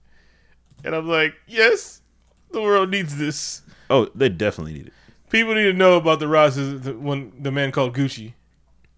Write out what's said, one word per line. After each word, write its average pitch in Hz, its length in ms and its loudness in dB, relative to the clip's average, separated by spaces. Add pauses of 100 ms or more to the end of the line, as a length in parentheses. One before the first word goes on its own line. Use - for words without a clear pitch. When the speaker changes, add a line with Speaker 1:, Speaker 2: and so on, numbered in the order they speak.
(840)
Speaker 1:
and 156 100 -6
I'm 160 140 -6
like, 156 260 0 (120)
yes, 233 560 0 (480)
the 247 100 -6
world 202 300 2
needs 180 260 -4
this. 147 460 -6 (260)
Speaker 2:
Oh, 120 260 4
they 127 140 2
definitely 85 460 -4
need 69 140 -16
it. - 40 -20 (380)
Speaker 1:
People 220 240 0
need 214 100 2
to 196 80 2
know 185 240 6
about 160 220 2
the 151 100 -4
rise 151 300 4
of 139 260 -6
the, 135 100 -6
when 139 440 -6
the 139 140 -6
man 139 200 -2
called 127 240 -2
Gucci, 120 380 -4 (640)